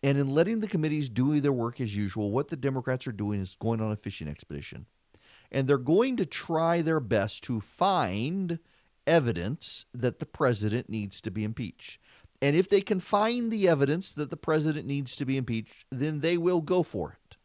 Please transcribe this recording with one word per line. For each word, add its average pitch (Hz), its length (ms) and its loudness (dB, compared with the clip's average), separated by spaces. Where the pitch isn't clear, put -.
And 139 160 2
in 139 160 0
letting 202 260 4
the 208 80 -2
committees 151 400 0
do 131 320 4
their 139 120 4
work 120 280 -2
as 104 160 -2
usual, 104 360 -2
what 123 160 0
the 170 80 -6
Democrats 131 500 -2
are 131 60 -6
doing 104 280 -2
is 92 180 -8
going 113 220 0
on 110 120 0
a 107 40 -2
fishing 90 320 -8
expedition. - 560 -12
And 135 160 0
they're 139 120 4
going 208 400 2
to 185 80 2
try 165 560 0
their 156 180 2
best 104 440 0
to 113 180 -4
find 165 960 0
evidence 120 880 0
that 120 240 -2
the - 80 -8
president 113 640 0
needs 104 320 -6
to 107 80 -4
be 104 120 -4
impeached. - 560 -8
And 139 120 4
if 185 140 2
they 202 140 4
can 190 180 0
find 226 500 0
the 208 160 2
evidence 156 460 2
that 147 160 -6
the - 80 -8
president 156 500 0
needs 139 300 -4
to 143 80 -4
be 135 140 0
impeached, 113 520 -6
then 147 300 -2
they 170 160 2
will 170 240 2
go 175 220 2
for 85 300 -4
it. - 320 -20